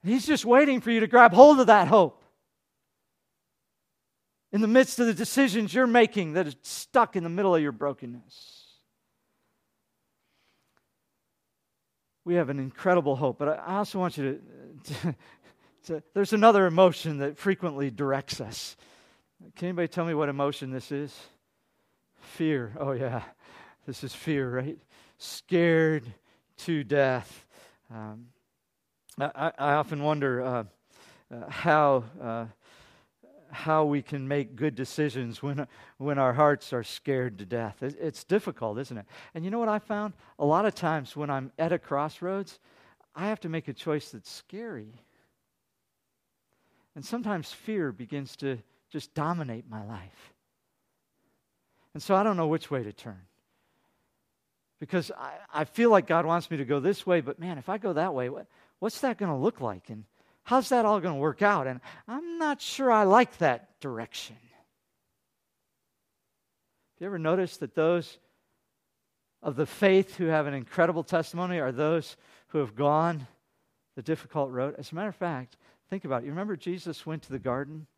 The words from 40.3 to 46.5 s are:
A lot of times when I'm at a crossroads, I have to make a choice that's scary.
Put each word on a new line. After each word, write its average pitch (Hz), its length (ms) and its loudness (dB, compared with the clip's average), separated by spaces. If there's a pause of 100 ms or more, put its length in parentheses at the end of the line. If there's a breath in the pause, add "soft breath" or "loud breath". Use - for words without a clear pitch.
A 147 80 0
lot 170 180 4
of 202 100 0
times 156 400 -4
when 147 140 -8
I'm 135 300 -6
at 165 140 -2
a 170 60 -2
crossroads, 175 800 -6 (560 soft breath)
I 180 140 -6
have 214 120 -6
to 170 100 -10
make 160 180 -8
a 131 60 -10
choice 151 360 -6
that's 110 200 -20
scary. 123 720 -16 (1900)